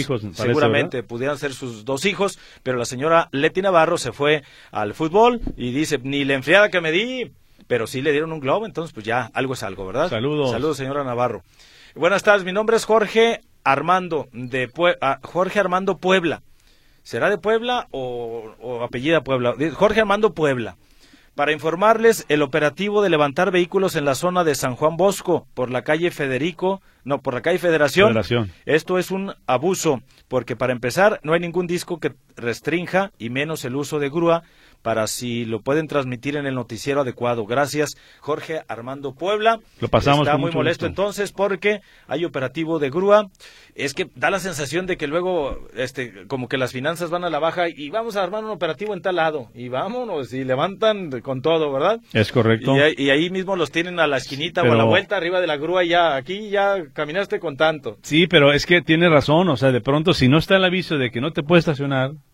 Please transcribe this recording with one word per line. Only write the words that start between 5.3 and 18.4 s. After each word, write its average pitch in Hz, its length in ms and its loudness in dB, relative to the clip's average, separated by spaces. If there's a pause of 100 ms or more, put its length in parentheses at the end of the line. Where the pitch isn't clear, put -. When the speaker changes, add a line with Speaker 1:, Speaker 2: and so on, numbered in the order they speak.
Speaker 2:
y 123 140 -6
dice, 147 320 -2
"Ni 139 220 -2
la 139 100 2
enfriada 170 340 4
que 190 120 -2
me 160 100 -2
di", 226 400 -4 (340)
pero 113 220 -2
sí 131 160 -8
le 151 80 2
dieron 156 220 -2
un 160 80 -8
globo, 170 260 0
entonces 160 260 -10
pues 110 120 -14
ya 113 280 -2
algo 131 200 -2
es 123 100 -8
algo, 95 240 -8
¿verdad? 131 220 -2
Speaker 1:
Saludos. 135 420 -2
Speaker 2:
Saludos, 135 260 -2
señora 139 260 -6
Navarro. 120 380 -2 (540)
Buenas 175 260 2
tardes, 202 240 4
mi 185 60 -4
nombre 220 240 0
es 214 100 0
Jorge 220 560 2 (220)
Armando 160 680 0
de 127 380 -4
Pue-, 175 320 2
ah, 135 220 0
Jorge 185 360 -2
Armando 185 380 0
Puebla. 180 460 0 (580)
¿Será 135 300 -2
de 202 80 -2
Puebla 226 500 -2
o, 117 720 -8